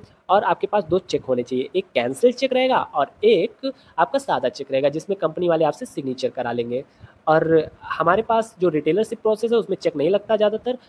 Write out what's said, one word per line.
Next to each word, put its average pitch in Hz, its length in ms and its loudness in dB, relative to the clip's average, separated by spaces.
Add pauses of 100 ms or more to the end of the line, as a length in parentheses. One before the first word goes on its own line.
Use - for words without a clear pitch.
(300)
और 202 140 4
आपके 175 240 0
पास 208 160 0
दो 170 160 0
check 147 240 -4
होने 123 200 -2
चाहिए, 127 320 -4
एक 190 100 -2 (100)
cancel 135 360 2
check 262 220 -4
रहेगा 254 240 2
और 143 300 -2 (160)
एक 214 480 2 (280)
आपका - 200 0
सादा 131 300 -2
check 131 220 -10
रहेगा 135 180 2
जिसमें 160 320 -4
company 170 260 -2
वाले 160 180 2
आपसे 151 200 -2
signature 131 440 -4
करा 120 220 -6
लेंगे। 120 320 -4 (440)
और 160 440 2 (120)
हमारे 170 380 0
पास 226 380 -2
जो 180 100 2
retailership 165 500 0
process 220 320 -2
है 233 60 2
उसमें - 200 -2
check 160 180 -4
नहीं 147 140 0
लगता 208 260 0
ज़्यादातर, 214 420 -2 (100)